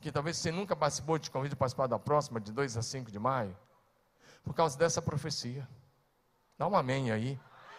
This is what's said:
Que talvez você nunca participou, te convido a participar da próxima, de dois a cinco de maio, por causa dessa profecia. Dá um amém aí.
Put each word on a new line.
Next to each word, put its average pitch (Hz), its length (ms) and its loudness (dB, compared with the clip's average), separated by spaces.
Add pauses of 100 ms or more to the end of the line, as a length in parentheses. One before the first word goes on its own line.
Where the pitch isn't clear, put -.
Que 151 100 -6
talvez 147 260 -2
você 165 140 0
nunca 185 240 0
participou, 151 420 2
te 147 140 -6
convido 139 220 -2
a 135 40 -6
participar 131 300 2
da 117 100 2
próxima, 143 440 2
de 104 100 -10
dois 123 240 -2
a 117 60 0
cinco 123 280 -6
de 101 80 -10
maio, 110 400 0 (880)
por - 100 -6
causa 156 240 2
dessa 165 240 4
profecia. 143 640 -4 (920)
Dá 143 100 0
um 202 80 2
amém 131 360 2
aí. 123 280 0 (400)